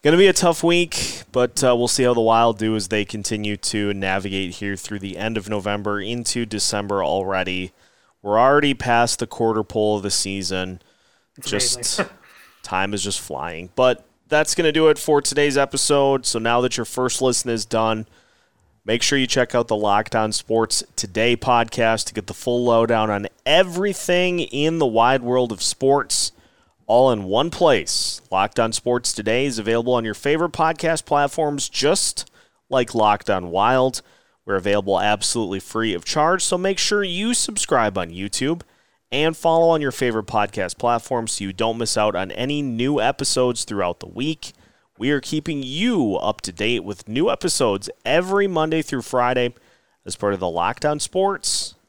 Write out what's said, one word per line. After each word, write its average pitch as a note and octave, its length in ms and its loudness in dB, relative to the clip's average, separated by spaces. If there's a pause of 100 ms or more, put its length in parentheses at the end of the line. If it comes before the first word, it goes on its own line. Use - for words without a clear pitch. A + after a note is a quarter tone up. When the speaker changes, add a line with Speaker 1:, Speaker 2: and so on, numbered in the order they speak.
Speaker 1:
gonna D#3 140 6
be G3 100 8
a F3+ 60 6
tough E3+ 300 2
week, E3+ 680 0
but, B2 320 0
uh, B2 120 6
we'll A#2+ 120 2
see B2+ 160 0
how B2 100 4
the A#2 80 4
Wild A2+ 380 4
do A2 160 0
as G2 140 -4
they G#2 160 0
continue G#2 520 -6
to G#2 360 -2
navigate F#2+ 600 -2
here G2+ 200 -6
through G#2 240 -10
the F#2+ 180 -10
end A2 200 -4
of G2+ 120 -8
November G#2 520 -2
into A#2 440 -4
December G2+ 580 -2
already. F#2 680 -2 (500)
We're G#2 180 2
already C#3 340 6
past A#2+ 460 0
the A#2 80 -4
quarter A2+ 360 0
pole G#2+ 340 0
of F#2+ 60 -6
the G2 80 -4
season. F#2 680 -4 (560)
Speaker 2:
It's - 120 -10
Speaker 1:
Just - 260 0 (240)
Speaker 2:
amazing. - 60 0 (300)
<laughs> - 280 -20
Speaker 1:
time F#2+ 300 -2
is F#2+ 100 -4
just G2 180 -4
flying. E2 540 -10
But B2+ 300 4 (220)
that's D3+ 260 2
gonna D#3+ 200 2
do D#3+ 160 6
it D3 100 4
for D3 220 2
today's C#3+ 360 0
episode. C#3 680 2
So - 120 -2
now A#2 240 2
that B2 160 0
your A#2 80 -4
first - 360 -2
listen B2+ 280 2
is A2+ 160 -2
done, A2 400 0 (800)
make A#2 200 -2
sure C#3 160 0
you C3 80 0
check - 260 0
out A#2+ 140 2
the A2 80 0
Locked G#2 400 2
On A2 160 0
Sports - 520 -2 (120)
Today A2 420 0
podcast A#2 680 2
to - 80 -12
get G#2+ 140 -8
the - 60 -10
full B2 320 -2
lowdown A2+ 440 4
on G2+ 180 -2 (180)
everything F3+ 960 2
in D#3 400 -2
the D3+ 80 4
wide A#2+ 340 4
world B2 300 0
of G2 100 -6
sports, - 720 0 (560)
all B2 240 6
in G#2 140 -2
one A#2 240 0
place. - 720 0 (100)
Locked G2 280 0
On A2+ 140 2
Sports B2 400 -2
Today A2+ 320 0
is A#2+ 140 -4
available A#2 340 0
on A#2+ 120 2
your G#2+ 80 -4
favorite D#3+ 400 -2
podcast D#3+ 520 -2
platforms, D3 640 -2
just - 600 -2 (400)
like B2+ 260 0
Locked G#2+ 340 2
On F2+ 220 -2
Wild. B2+ 500 2 (440)
We're G#2 100 -4
available G2 440 0
absolutely G#2 600 -2
free A2+ 340 -4
of F2 120 -6
charge, E3 380 0
so F#3 140 -2
make F#3 220 -2
sure G#3 240 0
you G3 300 -4
subscribe B2 640 0
on F2 140 -4
YouTube C3 500 -4 (500)
and D#3 240 0
follow E3 340 2
on D#3+ 120 2
your C#3 100 -2
favorite A2 360 -2
podcast G#2 500 -2
platform A#2+ 500 -2
so - 160 -6
you F#2+ 80 -6
don't A2+ 260 -2
miss A#2 200 -2
out G#2+ 180 2
on F#2 160 -4
any C#3+ 300 -4
new C3 400 -2
episodes B2+ 640 0
throughout F#2 340 -4
the - 80 -14
week. C3+ 460 -8 (440)
We C3 140 -2
are C#3 100 0
keeping D3+ 420 -6
you C#3+ 520 0
up - 260 -2
to - 100 -8
date G#2 320 -2
with G2 240 -12
new C3+ 220 0
episodes A2+ 600 -2 (140)
every F#3 440 2
Monday D#3+ 340 0
through B2+ 220 -4
Friday B2 500 0 (520)
as - 100 -10
part G2+ 180 0
of F#2 60 -4
the F2+ 100 -2
Locked F2 360 -2
On D3+ 140 -2
Sports - 760 -4 (140)